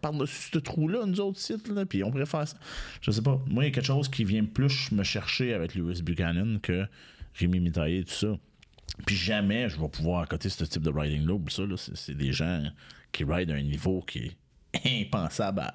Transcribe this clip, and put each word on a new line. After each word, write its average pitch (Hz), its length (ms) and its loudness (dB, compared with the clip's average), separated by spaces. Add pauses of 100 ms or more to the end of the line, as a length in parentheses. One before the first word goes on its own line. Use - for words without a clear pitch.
par-dessus 151 520 -2
ce 165 60 4
trou-là, 175 480 0
nous 190 140 2
autres 196 180 0
sites, 220 300 -6
là, 202 180 0
puis - 160 0
on 107 80 0
pourrait 139 160 0
faire 151 220 -2
ça. » - 80 -14 (440)
Je - 120 2
sais 107 100 2
pas. 135 240 4
Moi, 120 160 2
il 147 60 4
y - 20 0
a - 20 0
quelque 123 140 0
chose 135 220 2
qui - 160 0
vient 107 200 4
plus 135 460 2
me 101 140 4
chercher 117 500 0
avec 85 220 -2
Lewis 87 260 -2
Buchanan 87 580 2
que 90 240 0 (540)
Rémi 90 220 4
Mitaillé 82 400 2
et 85 40 0
tout - 100 -10
ça. 104 140 0 (760)
Puis 101 80 2
jamais 104 540 2
je 76 120 -6
vais 78 80 0
pouvoir 85 340 0
accoter 82 260 -2
ce 85 160 -2
type 78 180 -2
de 78 80 2
riding 76 340 0
là. 95 140 2 (100)
Ça, - 160 -4
là, 98 120 -2
c'est, - 200 -10
c'est - 180 -8
des 69 180 0
gens 78 320 0 (480)
qui - 100 -4
ride 82 300 0
à - 20 0
un 71 80 0
niveau 76 420 0
qui - 280 -8 (520)
impensable 101 760 0
à, - 140 -6